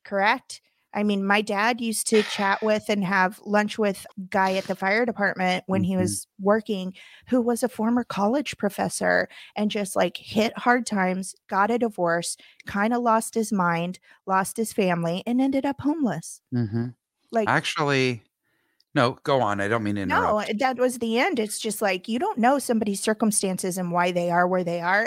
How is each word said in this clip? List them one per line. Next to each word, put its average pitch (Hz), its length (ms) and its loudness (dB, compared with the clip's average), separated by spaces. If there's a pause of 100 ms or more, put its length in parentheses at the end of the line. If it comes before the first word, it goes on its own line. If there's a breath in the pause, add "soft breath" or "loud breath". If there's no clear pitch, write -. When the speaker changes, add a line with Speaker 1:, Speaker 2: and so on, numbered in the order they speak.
Speaker 1:
correct. 208 560 -2 (340)
I 208 80 -2
mean, 202 240 0
my 202 160 2
dad 214 400 0
used 226 240 -4
to 214 160 4
chat 202 400 -2
with 214 260 0
and 208 160 0
have 185 400 2
lunch 208 320 0
with 202 300 0 (100)
a - 40 -12 (100)
guy 190 240 2
at 190 100 -2
the 190 100 -4
fire 196 300 0
department 185 600 0
when 190 180 0
he 180 80 0
Speaker 2:
Mm-hmm. 185 80 0
Speaker 1:
was 196 260 -2 (140)
working, 196 540 0 (340 loud breath)
who 247 140 2
was 233 200 0
a 247 60 -2
former 233 340 0
college 226 540 -2
professor 185 720 0 (260 loud breath)
and 214 160 -2
just, 208 240 -6
like, 185 220 0
hit - 400 -2
hard 240 300 2
times, 185 480 -2 (140)
got 202 220 2
a 240 80 0
divorce, 175 600 -2 (280 loud breath)
kinda 220 320 0
lost 226 360 0
his 220 180 -2
mind, 175 460 0 (260 soft breath)
lost 190 320 0
his 226 160 -2
family, 175 540 0
and 240 120 0
ended 269 280 0
up 277 160 -4
homeless. 269 580 -2 (140)
Speaker 2:
Mm-hmm. 117 320 0 (440)
Speaker 1:
Like 220 180 0
Speaker 2:
Actually, 135 760 0 (720)
no, 131 300 2
go 139 180 2
on. 101 180 0
I 101 80 0
don't 113 140 0
mean 104 140 -2
to 98 100 -4
Speaker 1:
No, 302 340 2
Speaker 2:
interrupt. 208 200 -4
Speaker 1:
that 262 180 -2
was 254 220 0
the 226 180 0
end. 311 200 2
It's 214 200 -4
just 214 240 -6
like, 190 260 -2
you 226 100 -2
don't 392 200 -2
know 254 200 4
somebody's 214 440 0
circumstances 202 760 0
and 180 160 -4
why 175 180 2
they 175 200 4
are 175 180 4
where 180 160 2
they 170 160 -2
are. 196 260 2